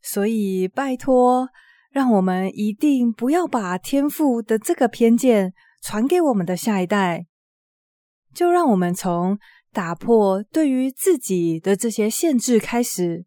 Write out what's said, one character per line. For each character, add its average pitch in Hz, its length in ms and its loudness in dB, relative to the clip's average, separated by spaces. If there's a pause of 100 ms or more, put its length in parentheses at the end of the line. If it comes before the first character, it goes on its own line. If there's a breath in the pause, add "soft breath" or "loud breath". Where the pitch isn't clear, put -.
所 - 260 -6
以 190 420 -2
拜 262 280 -4
托， 254 520 2 (420 soft breath)
让 262 220 2
我 202 80 4
们 185 340 0
一 208 180 -4
定 247 400 2
不 247 180 -2
要 339 160 2
把 185 300 -4
天 277 320 -2
赋 269 320 0
的 220 180 -2
这 349 160 -4
个 254 120 2
偏 233 300 2
见 214 360 2 (300 soft breath)
传 220 240 -4
给 359 140 2
我 294 120 2
们 190 140 -2
的 180 100 -2
下 202 240 -2
一 175 60 -2
代。 175 400 -2 (1040)
就 349 180 0
让 349 200 2
我 202 60 4
们 175 180 0
从 180 440 -2 (340 soft breath)
打 170 220 -6
破 196 480 2
对 311 280 0
于 262 220 -2
自 349 260 0
己 170 400 -2
的 190 160 0
这 226 160 -4
些 214 180 -2
限 285 300 0
制 226 220 2
开 240 220 -4
始。 175 440 -4